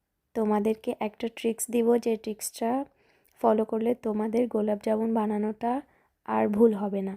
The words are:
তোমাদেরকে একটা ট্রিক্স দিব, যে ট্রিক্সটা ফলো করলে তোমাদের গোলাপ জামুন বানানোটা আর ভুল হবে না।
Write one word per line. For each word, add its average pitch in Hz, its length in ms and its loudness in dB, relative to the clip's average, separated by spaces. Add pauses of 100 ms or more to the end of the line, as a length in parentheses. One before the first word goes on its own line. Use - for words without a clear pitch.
(340)
তোমাদেরকে 220 560 0 (100)
একটা 214 280 -6
ট্রিক্স 226 420 -4
দিব, 233 260 2
যে 233 200 0
ট্রিক্সটা 220 540 -6 (720)
ফলো 220 240 4
করলে 226 300 -2
তোমাদের 220 540 0
গোলাপ 208 340 -2
জামুন 220 320 0
বানানোটা 214 580 -2 (560)
আর 220 200 2
ভুল 220 260 6
হবে 196 280 -4
না। 190 140 -6